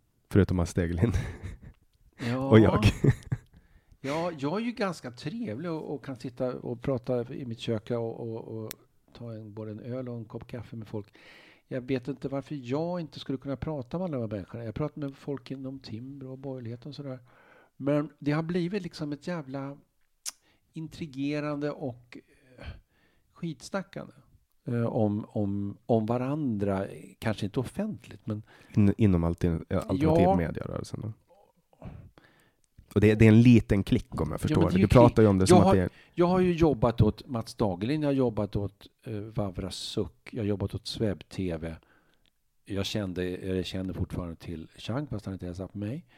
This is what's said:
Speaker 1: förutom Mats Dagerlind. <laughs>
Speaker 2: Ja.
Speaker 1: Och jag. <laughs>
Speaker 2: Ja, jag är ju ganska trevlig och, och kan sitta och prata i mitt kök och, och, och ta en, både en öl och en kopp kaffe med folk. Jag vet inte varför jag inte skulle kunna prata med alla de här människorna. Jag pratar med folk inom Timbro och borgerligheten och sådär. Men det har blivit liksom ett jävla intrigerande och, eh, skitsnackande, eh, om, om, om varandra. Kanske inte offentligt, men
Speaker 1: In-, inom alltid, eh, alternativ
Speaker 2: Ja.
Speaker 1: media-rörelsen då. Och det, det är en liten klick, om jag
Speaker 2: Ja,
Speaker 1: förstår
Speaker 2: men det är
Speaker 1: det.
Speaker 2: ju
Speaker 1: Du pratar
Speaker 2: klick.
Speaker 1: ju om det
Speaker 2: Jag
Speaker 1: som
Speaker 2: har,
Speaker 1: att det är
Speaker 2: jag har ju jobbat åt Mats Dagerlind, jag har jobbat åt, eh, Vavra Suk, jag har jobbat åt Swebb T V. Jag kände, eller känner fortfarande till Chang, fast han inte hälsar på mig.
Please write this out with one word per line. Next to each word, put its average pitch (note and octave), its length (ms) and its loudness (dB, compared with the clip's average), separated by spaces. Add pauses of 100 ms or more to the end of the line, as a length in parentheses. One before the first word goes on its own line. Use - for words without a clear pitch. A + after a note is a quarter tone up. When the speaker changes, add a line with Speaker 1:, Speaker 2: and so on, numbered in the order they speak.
(300)
Speaker 1:
förutom F#2 260 4
Mats E2+ 180 -2
Dagerlind. F2 440 0
<laughs> - 60 -4 (960)
Speaker 2:
Ja. B2+ 300 -4
Speaker 1:
Och A2 120 10
jag. G2 300 6
<laughs> - 1080 -2
Speaker 2:
Ja, E3 380 -4
jag D3 220 -2
är A#3 40 -4
ju A#3+ 80 -4
ganska F#3 380 -6
trevlig D#3 600 -8
och, D#3 240 -6
och C3+ 100 -10
kan C3+ 120 -10
sitta B2+ 420 -6
och A#2+ 240 -8
prata B2+ 520 -2
i C#3 100 -10
mitt A#2 140 -8
kök A2+ 320 -4
och, A#2 300 -4
och, A2+ 240 -8 (200)
och A2 80 -8 (400)
ta A#2+ 200 -14
en, A2 220 -16
både A2 160 -10
en G#2 100 -12
öl B2 280 -10
och A#2+ 80 -10
en A#2 80 -10
kopp A#2 220 -14
kaffe A#2+ 300 -14
med A2 120 -14
folk. G#2 260 -10 (540)
Jag C3 120 -8
vet B2 280 -6
inte C#3 200 -6
varför C#3 260 -8
jag D3+ 460 -4
inte - 200 -12
skulle C3+ 180 -6
kunna C#3 180 -8
prata D3+ 420 -8
med F#3 60 -6
alla D#3+ 120 -6
de B2 40 -4
här A2+ 160 -4
människorna. A2+ 280 -10
Jag A2 100 -8
pratar D3+ 260 -6
med C#3 160 -8
folk C3 340 -10
inom C3+ 280 -10
Timbro C3 520 -14
och C3 80 -14
borgerligheten C3 500 -12
och C#3 60 -14
sådär. C3+ 240 -10 (580)
Men D3 420 0
det D3 140 -2
har D#3 100 0
blivit F3 400 -2
liksom D#3 300 -8
ett C#3+ 140 -12
jävla C#3 500 -8 (960)
intrigerande D3 1000 -6
och, - 480 -12 (400)
eh, - 80 -16 (680)
skitsnackande, - 800 -10 (520)
eh, A#2+ 200 -2
om, G#2+ 440 0
om, G2+ 480 -4 (100)
om A2+ 200 2
varandra. A#2+ 800 -2 (320)
Kanske G#2+ 280 -2
inte A2+ 140 -4
offentligt, - 680 -8
men G#2+ 160 -6 (320)
Speaker 1:
In-, G2+ 240 6
inom F#2 260 6
alltid, E2+ 260 2
eh, E2 280 -2
alternativ D#3 460 4
Speaker 2:
Ja. F#3 120 6
Speaker 1:
media-rörelsen - 640 -4
då. G#2+ 120 -8 (1800)
Och G#2 60 2
det, G#2+ 140 8
det G#2+ 100 8
är A2 40 12
en A2 140 12
liten A2 420 8
klick, - 360 -2
om D#2 100 -2
jag - 40 -6
Speaker 2:
Ja, - 40 -6
Speaker 1:
förstår - 220 2
Speaker 2:
men F#2 80 4
det - 40 -2
är - 20 2
Speaker 1:
det. F#3 60 4
Speaker 2:
ju G#2+ 60 4
Speaker 1:
Du - 20 4
pratar A#2+ 260 10
Speaker 2:
klick. A2+ 100 8
Speaker 1:
ju G#2+ 40 8
om G2 100 6
det F#2+ 40 4
Speaker 2:
Jag F#2+ 60 4
Speaker 1:
som F3+ 100 10
Speaker 2:
har, F3+ 100 8
Speaker 1:
att G3 60 6
det F#2+ 60 4
är F2+ 100 0 (240)
Speaker 2:
jag F3 120 4
har F#3 140 2
ju F3+ 120 4
jobbat C3+ 480 4
åt - 260 2
Mats A#2 280 -6
Dagerlind, A2+ 500 -2
jag C#3+ 40 0
har C#3 60 2
jobbat A2 420 0
åt, G2+ 300 -8 (160)
eh, A2+ 180 -10
Vavra G2 500 -6
Suk, - 600 -8
jag A#2 100 -6
har G2+ 40 -2
jobbat G2+ 280 -2
åt - 120 -10
Swebb G2 420 -4
T F2+ 280 -6
V. D#2+ 180 -10 (880)
Jag G2 220 -6
kände, F#2 380 -4
eller F#2 380 -4
känner F#2 320 -6
fortfarande F2 420 -6
till D#2+ 400 -12
Chang, C3+ 300 -8
fast A2 180 -10
han G2 80 -8
inte F2+ 140 -10
hälsar F2+ 200 -10
på G2+ 120 -12
mig. A2 280 -8 (100)